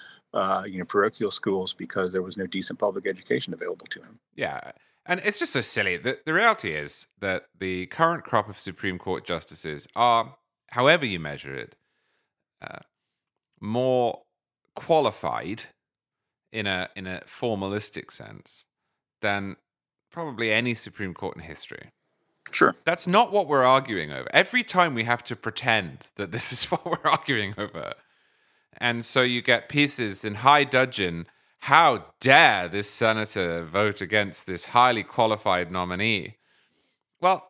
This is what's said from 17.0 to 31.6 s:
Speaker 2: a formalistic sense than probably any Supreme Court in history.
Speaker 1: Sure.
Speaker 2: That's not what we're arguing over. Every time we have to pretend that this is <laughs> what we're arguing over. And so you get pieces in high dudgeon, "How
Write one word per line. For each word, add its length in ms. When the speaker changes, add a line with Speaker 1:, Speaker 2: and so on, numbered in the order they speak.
Speaker 2:
a 200
formalistic 840
sense 540
than 340
probably 400
any 240
Supreme 380
Court 220
in 80
history. 460
Speaker 1:
Sure. 240
Speaker 2:
That's 220
not 240
what 160
we're 160
arguing 480
over. 220
Every 300
time 320
we 100
have 200
to 100
pretend 800
that 160
this 220
is 100
<laughs> 80
what 140
we're 240
arguing 480
over. 360
And 280
so 160
you 200
get 280
pieces 560
in 100
high 280
dudgeon, 640
"How 460